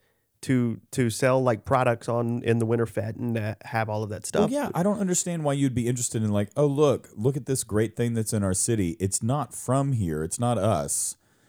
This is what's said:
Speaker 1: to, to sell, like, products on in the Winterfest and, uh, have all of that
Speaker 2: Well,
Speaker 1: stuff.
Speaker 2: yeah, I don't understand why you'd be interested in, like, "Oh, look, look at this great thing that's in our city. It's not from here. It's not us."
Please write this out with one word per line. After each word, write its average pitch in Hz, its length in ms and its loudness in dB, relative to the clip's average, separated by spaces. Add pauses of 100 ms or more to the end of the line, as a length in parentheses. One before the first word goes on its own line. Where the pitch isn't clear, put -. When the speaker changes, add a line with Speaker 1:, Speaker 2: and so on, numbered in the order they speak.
(420)
Speaker 1:
to, 120 380 2 (120)
to 123 200 2
sell, 131 320 2
like, 117 220 0
products 127 440 2
on 120 340 -2
in 117 160 4
the 113 60 2
Winterfest 110 520 -2
and, 117 200 -2
uh, 107 260 -4
have 110 260 -2
all 107 120 -2
of 107 80 -6
that 101 120 -8
Speaker 2:
Well, - 260 0
Speaker 1:
stuff. 226 40 -2
Speaker 2:
yeah, 269 220 -2
I - 100 0
don't 202 160 0
understand 180 440 -2
why 143 100 2
you'd 139 220 0
be 117 120 0
interested 117 360 -2
in, 107 80 0
like, 104 260 0
"Oh, 147 100 4
look, 139 480 2
look 131 220 0
at 131 80 -6
this 135 180 -2
great 107 320 0
thing 120 200 0
that's 113 180 -2
in 104 100 2
our 95 120 2
city. 98 440 0
It's 95 220 -2
not 127 320 -2
from 139 400 -2
here. 80 300 0
It's 82 160 -6
not 120 180 0
us." 90 580 0 (340)